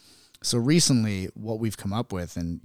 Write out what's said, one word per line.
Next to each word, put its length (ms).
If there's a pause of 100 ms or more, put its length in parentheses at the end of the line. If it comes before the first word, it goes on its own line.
(420)
So 160
recently, 760
what 240
we've 180
come 160
up 200
with 240
in 280